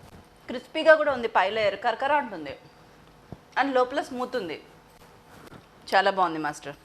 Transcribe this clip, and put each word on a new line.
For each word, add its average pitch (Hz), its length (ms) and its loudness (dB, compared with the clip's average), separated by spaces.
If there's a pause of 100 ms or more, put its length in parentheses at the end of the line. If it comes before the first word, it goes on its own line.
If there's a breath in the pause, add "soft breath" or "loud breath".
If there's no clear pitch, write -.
(480)
క్రిస్పీగా 311 480 4
కూడా 294 180 0
ఉంది, 240 140 -4
పై 196 220 2
లేయర్ 202 340 -2
కరకర 240 280 0
అంటుంది, 196 460 -4 (1040)
and 269 120 0
లోపల 254 280 0
స్మూత్ 247 340 -8
ఉంది. 170 280 -8 (1300)
చాలా 196 160 6
బాగుంది 175 280 0
మాస్టర్, 147 460 -8